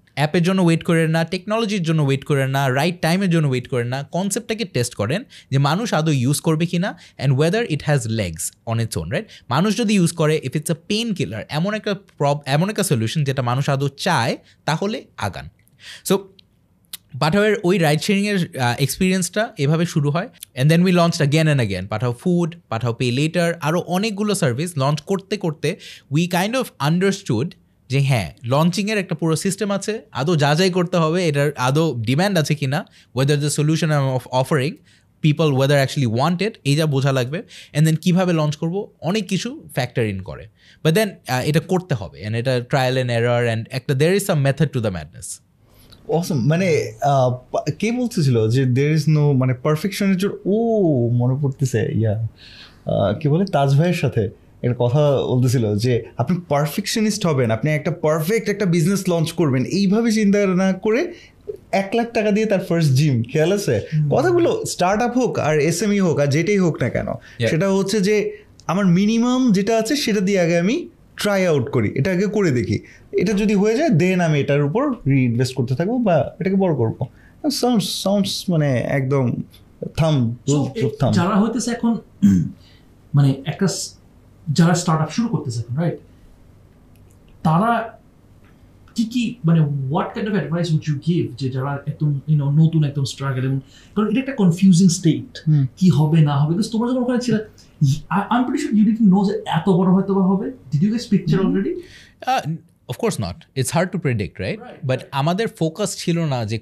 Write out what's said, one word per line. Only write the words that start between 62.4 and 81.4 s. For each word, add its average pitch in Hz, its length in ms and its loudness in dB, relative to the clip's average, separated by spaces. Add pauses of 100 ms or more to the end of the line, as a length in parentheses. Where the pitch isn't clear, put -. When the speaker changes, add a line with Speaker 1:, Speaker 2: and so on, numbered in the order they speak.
Speaker 2:
তার 196 140 0
ফার্স্ট 165 320 2
জিম, 131 300 2
খেয়াল 156 300 0
আছে? 165 280 0 (140)
Speaker 3:
হুম। 151 160 0
Speaker 2:
কথাগুলো 339 540 2
স্টার্টআপ 214 540 0
হোক 226 200 0
আর 151 220 2
এসএমই 202 400 0
হোক 151 200 2
আর 143 60 2
যেটাই 165 320 2
হোক 165 240 0
না 120 60 0
কেন, - 180 -4
Speaker 1:
Yeah। - 440 -4
Speaker 2:
সেটা 165 180 2
হচ্ছে 196 320 0
যে 208 360 0 (300)
আমার 202 200 0
মিনিমাম 226 680 4
যেটা 202 260 2
আছে 220 180 0
সেটা 214 240 0
দিয়ে 190 200 2
আগে 170 180 2
আমি 240 300 0 (280)
ট্রাই 196 300 0
আউট 143 240 0
করি, 107 240 0
এটা 135 160 0
আগে 185 160 0
করে 196 240 0
দেখি, 107 280 0 (340)
এটা 196 200 0
যদি 208 220 2
হয়ে 214 220 2
যায় 311 140 2
then 180 300 4
আমি 156 200 2
এটার 143 240 2
উপর 226 260 0
রিইনভেস্ট 127 640 0
করতে 127 200 -2
থাকবো 202 240 -2
বা 180 420 0
এটাকে 190 160 0
বড় 185 180 2
করবো। 123 320 -2 (380)
Sounds, 247 400 0 (200)
sounds 196 240 2 (200)
মানে 147 320 2
একদম 135 520 0 (640)
থাম, 131 400 2 (100)
Speaker 3:
So, 139 60 0
Speaker 2:
রুল, 143 280 0
Speaker 3:
এ-, 131 80 0 (120)
Speaker 2:
থাম। - 120 2
Speaker 3:
যারা 190 280 2
হইতেছে 233 300 0